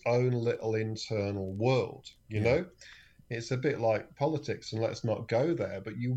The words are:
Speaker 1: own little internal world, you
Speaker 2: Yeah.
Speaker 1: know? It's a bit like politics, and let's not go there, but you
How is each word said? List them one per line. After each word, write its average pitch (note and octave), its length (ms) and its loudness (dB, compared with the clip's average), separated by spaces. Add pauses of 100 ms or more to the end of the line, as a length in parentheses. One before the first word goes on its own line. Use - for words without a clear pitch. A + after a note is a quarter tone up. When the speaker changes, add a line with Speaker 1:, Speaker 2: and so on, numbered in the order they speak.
Speaker 1:
own B2 260 4
little A#2 420 0
internal G#2 800 -2
world, A#2 540 0 (220)
you G#2 120 -2
Speaker 2:
Yeah. G#2+ 40 4 (120)
Speaker 1:
know? F#3 100 0 (640)
It's A#2 220 -6
a B2+ 40 0
bit C3 240 0
like A2 360 0
politics, C#3+ 560 -2
and A2 100 -2
let's - 220 -2
not G#2+ 240 -2
go C#3 260 2
there, G2 300 -4
but A2 140 -8
you B2 180 -2